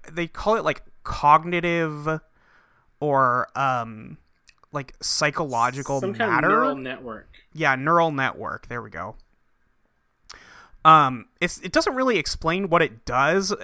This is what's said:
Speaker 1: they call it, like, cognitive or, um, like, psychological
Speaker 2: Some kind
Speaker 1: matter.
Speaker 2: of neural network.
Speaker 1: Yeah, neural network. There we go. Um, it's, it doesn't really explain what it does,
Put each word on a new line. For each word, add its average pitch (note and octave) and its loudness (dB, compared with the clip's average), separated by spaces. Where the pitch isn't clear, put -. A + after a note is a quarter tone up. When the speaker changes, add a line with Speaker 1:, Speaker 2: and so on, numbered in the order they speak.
Speaker 1:
they E3+ -6
call - -2
it, G#3+ -4
like, D3+ -2
cognitive D#3+ 0
or, C3 2
um, B2 -4
like, C#3 -10
psychological C#3 0
Speaker 2:
Some F#3+ -2
kind A3 -2
Speaker 1:
matter. C3+ 2
Speaker 2:
of F#3+ 4
neural B3 0
network. B2+ -12
Speaker 1:
Yeah, D3+ 2
neural E3 2
network. C3 -6
There A#2+ -10
we G#2+ -16
go. G2 -12
Um, C#3 6
it's, E3+ -4
it F3+ -10
doesn't D4+ 0
really B3+ 0
explain E3+ -4
what E3+ 4
it A2+ -2
does, D#3+ 0